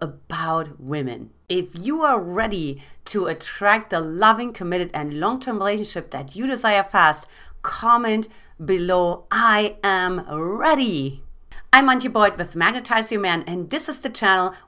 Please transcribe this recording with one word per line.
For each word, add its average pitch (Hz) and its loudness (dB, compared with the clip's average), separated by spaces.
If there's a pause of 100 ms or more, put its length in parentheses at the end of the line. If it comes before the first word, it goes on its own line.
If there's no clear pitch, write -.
about 160 -6
women. 131 -6 (180)
If 180 -2
you 269 -4
are 269 4
ready 180 -4 (240)
to 202 -2
attract 202 0
the 170 -2
loving, 214 2
committed, 180 -2
and 147 -6
long-term 240 -2
relationship 202 -4
that 135 -10
you 226 -4
desire 233 2
fast, 170 4 (360)
comment 226 2 (340)
below, 175 0
"I 214 2
am 185 0
ready." 180 0 (500)
I'm 277 6
Antje 254 0
Boyd 208 4
with 170 -6
Magnetize 220 0
Your 214 0
Man, 170 0
and 175 -6
this - -4
is - -6
the 269 -6
channel 190 2 (160)